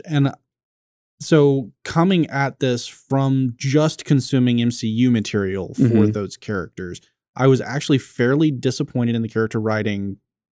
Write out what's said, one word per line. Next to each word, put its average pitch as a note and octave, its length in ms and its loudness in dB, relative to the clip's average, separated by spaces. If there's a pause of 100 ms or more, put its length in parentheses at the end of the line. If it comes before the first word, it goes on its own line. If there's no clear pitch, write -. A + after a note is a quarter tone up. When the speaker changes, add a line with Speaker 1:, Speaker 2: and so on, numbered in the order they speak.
Speaker 1:
And C#3+ 260 0 (880)
so C#3+ 520 2 (120)
coming F3 440 0
at C#3 320 -4
this B2 280 -2
from C3+ 680 -2
just D3+ 500 0
consuming B2 560 2
M A#2+ 100 0
C A2+ 160 -6
U A#2+ 240 2
material G2 640 -2
for - 80 0
Speaker 2:
Mm-hmm. G#2+ 300 4
Speaker 1:
those G2+ 240 -8
characters, F2+ 640 -8 (340)
I B2+ 100 0
was C3+ 160 6
actually C#3 380 -2
fairly C#3 500 0
disappointed B2 640 -2
in A#2 80 -2
the A2+ 80 -4
character A2+ 320 -2
writing G#2 560 -2 (340)